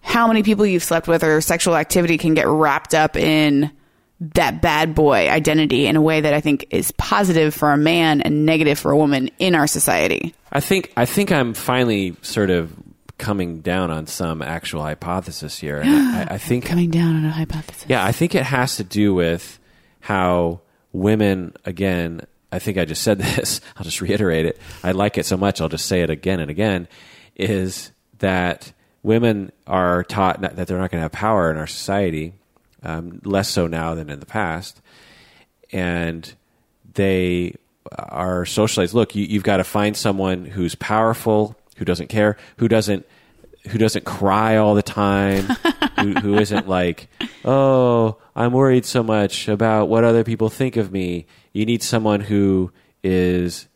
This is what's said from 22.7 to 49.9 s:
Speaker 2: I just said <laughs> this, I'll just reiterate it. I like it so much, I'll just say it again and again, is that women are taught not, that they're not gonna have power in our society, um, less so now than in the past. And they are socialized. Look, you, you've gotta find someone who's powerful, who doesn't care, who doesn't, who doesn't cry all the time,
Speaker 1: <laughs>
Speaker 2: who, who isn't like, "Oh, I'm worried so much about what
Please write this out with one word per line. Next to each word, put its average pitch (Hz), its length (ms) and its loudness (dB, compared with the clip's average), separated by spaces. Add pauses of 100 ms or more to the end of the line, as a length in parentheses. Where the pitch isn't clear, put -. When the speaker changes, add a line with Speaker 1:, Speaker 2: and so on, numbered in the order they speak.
Speaker 2:
I 85 60 2
just 78 180 -6
said 101 160 2
<laughs> - 0 -
this, - 420 -4 (160)
I'll 98 60 -12
just 82 180 -8
reiterate 92 460 0
it. - 120 -6 (240)
I 90 80 0
like 101 280 0
it 80 80 -4
so 92 100 -2
much, 95 240 0
I'll 80 80 -2
just 78 160 -8
say 90 160 0
it 80 80 0
again 87 300 -4
and 73 100 -6
again, 90 380 -2 (480)
is 95 560 -4 (280)
that 90 520 -2 (320)
women 110 480 2 (160)
are 90 360 2
taught 92 380 0
not, - 160 -6
that 90 100 -6
they're 92 120 -4
not 92 120 -4
gonna 82 120 -4
have 80 80 -6
power 104 400 0
in 78 60 -4
our 78 100 -8
society, 87 680 -4 (500)
um, 82 400 -10
less 98 260 0
so 87 180 0
now 82 260 -4
than 80 160 -10
in 71 100 -12
the 71 60 -18
past. 90 560 -8 (880)
And 85 600 -4 (600)
they 90 640 0 (420)
are 90 480 -4
socialized. 104 480 0
Look, 113 220 2
you, 101 100 -2
you've 101 180 -2
gotta 98 200 2
find 104 320 0
someone 95 500 -2
who's 92 300 -4
powerful, 110 800 0 (220)
who 110 80 -8
doesn't 87 220 -2
care, 107 300 2 (200)
who 117 100 0
doesn't, 101 380 0 (640)
who 107 80 -4
doesn't 110 280 0
cry 107 520 2
all 104 180 4
the 104 80 2
time, 98 600 0
Speaker 1:
<laughs> 285 540 -2
Speaker 2:
who, - 140 0
who 208 240 0
isn't 101 300 0
like, 90 420 -2 (360)
"Oh, 123 720 2 (180)
I'm 120 180 0
worried 127 320 4
so 123 180 -2
much 107 440 0
about 107 400 2
what 113 160 4